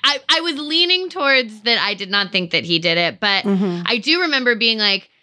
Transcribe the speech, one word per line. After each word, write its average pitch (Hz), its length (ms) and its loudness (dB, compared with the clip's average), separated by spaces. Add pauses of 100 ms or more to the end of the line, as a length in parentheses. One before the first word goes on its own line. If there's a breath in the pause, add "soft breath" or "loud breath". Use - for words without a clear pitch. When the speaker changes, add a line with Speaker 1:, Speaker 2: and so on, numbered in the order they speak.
Speaker 1:
I, 285 340 0
I 320 40 -2
was 330 180 -4
leaning 349 500 0
towards 262 520 0
that 226 220 2
I 208 120 -2
did 190 160 -10
not 202 200 0
think 180 200 -2
that 151 120 0
he 170 160 2
did 170 200 2
it, 165 200 -2
but 202 260 0
Speaker 2:
Mm-hmm. 190 420 0
Speaker 1:
I 233 100 0
do 311 240 0
remember 262 340 2
being 226 220 0
like, 202 320 -2 (140)